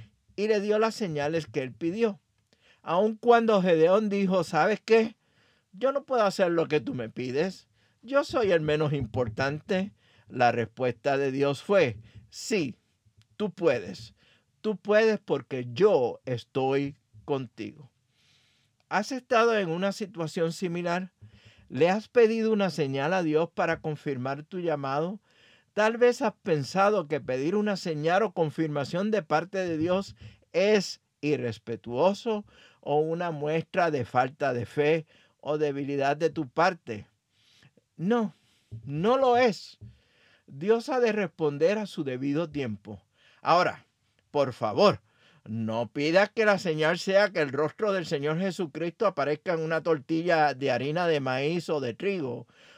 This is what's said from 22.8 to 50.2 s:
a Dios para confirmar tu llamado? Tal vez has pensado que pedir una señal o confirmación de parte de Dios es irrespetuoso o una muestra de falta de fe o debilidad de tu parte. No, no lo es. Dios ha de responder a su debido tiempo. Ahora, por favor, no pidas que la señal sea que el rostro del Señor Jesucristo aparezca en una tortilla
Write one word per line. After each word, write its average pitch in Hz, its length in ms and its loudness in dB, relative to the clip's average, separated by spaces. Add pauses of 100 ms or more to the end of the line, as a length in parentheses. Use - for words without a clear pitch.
a 190 100 0
Dios 156 280 2
para 165 300 -2
confirmar 139 640 -6
tu 185 160 -10
llamado? 156 600 -2 (540)
Tal 220 220 2
vez 240 260 4
has 220 200 0
pensado 185 640 2
que 143 140 -4
pedir 131 340 -2
una 208 220 0
señal 165 480 0
o 180 80 -2
confirmación 160 800 -2
de 208 120 0
parte 160 360 -2
de 170 200 -2
Dios 180 380 -2 (360)
es 196 480 2 (200)
irrespetuoso 143 1200 -2 (360)
o 143 180 -2
una 165 320 -2
muestra 160 600 -2
de 135 140 -2
falta 131 480 0
de 120 140 -4
fe 156 400 0 (340)
o 151 160 -4
debilidad 143 600 -2
de 156 140 0
tu 151 180 -6
parte. 160 580 -2 (880)
No, 208 380 -2 (500)
no 170 340 0
lo 254 180 4
es. 240 420 0 (680)
Dios 208 420 -2
ha 262 100 0
de 233 140 2
responder 165 640 0
a 208 80 -6
su - 160 -8
debido 143 460 -4
tiempo. 113 520 -8 (420)
Ahora, 160 420 2 (480)
por 135 220 0
favor, 127 460 2 (440)
no 113 480 -4
pidas 165 380 2
que 226 140 0
la 202 140 4
señal 156 400 0
sea 196 320 2
que 185 100 -4
el 139 120 0
rostro 156 400 -2
del 185 140 -2
Señor 151 320 -2
Jesucristo 170 680 -4
aparezca 151 460 -2
en 165 80 -2
una 160 220 -2
tortilla 160 720 2